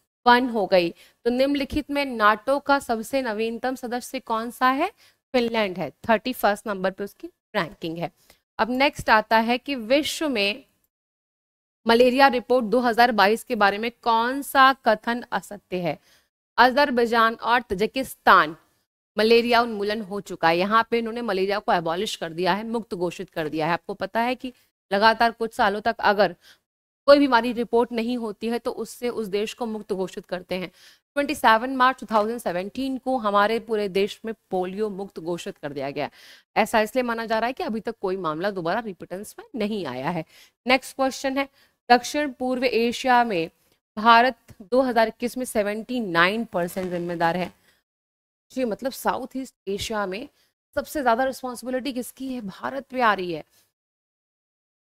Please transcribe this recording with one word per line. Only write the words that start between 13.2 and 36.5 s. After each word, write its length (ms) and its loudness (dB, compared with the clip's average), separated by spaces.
के 100 -6
बारे 240 2
में 120 -6
कौन 400 0
सा 300 6
कथन 460 0
असत्य 440 -8
है? 220 -2
अजरबैजान 760 4
और 280 0
तजिकिस्तान 920 2
मलेरिया 440 4
उन्मूलन 420 -2
हो 180 -10
चुका 280 -2
है। 100 4
यहाँ 320 2
पे 80 0
इन्होंने 240 -6
मलेरिया 360 -2
को 140 -2
एबॉलिश 440 -2
कर 160 -8
दिया 200 0
है, 140 -4
मुक्त 280 -8
घोषित 360 -6
कर 180 -6
दिया 180 -4
है। 60 0
आपको 220 -6
पता 260 -6
है 140 -2
कि 180 -12
लगातार 420 4
कुछ 220 -8
सालों 260 0
तक 200 -2
अगर 340 4
कोई 100 10
बीमारी 340 2
रिपोर्ट 400 0
नहीं 260 -2
होती 300 -8
है 100 -2
तो 140 -8
उससे 360 -8
उस 180 -6
देश 280 -4
को 120 -8
मुक्त 260 -8
घोषित 340 -6
करते 280 -8
हैं। 140 -6
ट्वेंटी 640 -6
सेवन 420 4
मार्च 240 2
टू 100 -14
थाउजेंड 300 0
सेवनटीन 580 -6
को 200 -2
हमारे 420 2
पूरे 280 -4
देश 360 -2
में 80 -8
पोलियो 400 -4
मुक्त 300 -12
घोषित 380 -8
कर 140 -10
दिया 180 -6
गया। 180 -6